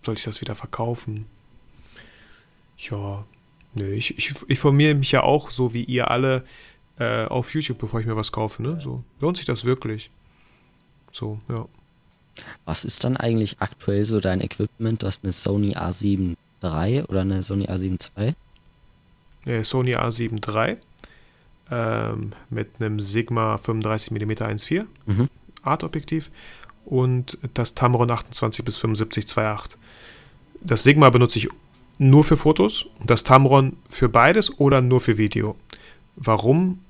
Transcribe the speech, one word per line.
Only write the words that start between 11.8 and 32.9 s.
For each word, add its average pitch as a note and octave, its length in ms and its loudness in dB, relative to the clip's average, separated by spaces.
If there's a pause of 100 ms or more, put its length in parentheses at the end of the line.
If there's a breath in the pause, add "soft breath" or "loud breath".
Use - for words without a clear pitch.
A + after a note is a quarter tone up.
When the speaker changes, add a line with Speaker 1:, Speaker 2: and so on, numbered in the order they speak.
Speaker 2:
Was - 200 -6
ist - 200 -4
dann B2+ 120 0
eigentlich A2+ 440 -2
aktuell G2+ 440 -2
so G#2+ 140 0
dein F#2 220 0
Equipment? A2 640 -4
Du G2+ 40 -4
hast - 160 -6
eine F#2 100 -4
Sony G2+ 440 0
A E2+ 160 -4
sieben F#2+ 440 -2 (240)
drei F#2 460 -2
oder F#2+ 160 -2
eine F#2+ 180 -2
Sony G2 280 -4
A F#2 100 -4
sieben F#2 200 -4
zwei? A2 360 -4 (1120)
Speaker 1:
Äh, A2+ 180 -2
Sony B2+ 300 0
A A#2 160 0
sieben A2+ 320 -4
drei, A2+ 340 -2 (960 loud breath)
ähm, A2 640 -4 (180 loud breath)
mit A2+ 180 -6 (100)
einem G#2+ 220 -4
Sigma A2 560 -2
fünfunddreißig A2 540 -4
Millimeter G#2+ 360 -4
eins G#2 180 -6
vier G3 220 -2 (200)
Speaker 2:
Mhm. G#2+ 220 0 (340)
Speaker 1:
Art-Objektiv D#3 680 -4 (540 loud breath)
und B2+ 540 0 (160)
das A#2 200 -2
Tamron B2 360 2
achtundzwanzig - 540 -4
bis - 120 -4
fünfundsiebzig A2 500 -2
zwei A2 200 0
acht. - 320 -8 (840 loud breath)
Das G#2+ 220 0
Sigma C#3+ 260 8
benutze A#2+ 300 6
ich G#2+ 100 -2 (480)
nur C#3 280 8
für D#3 120 6
Fotos F#3 500 2 (120)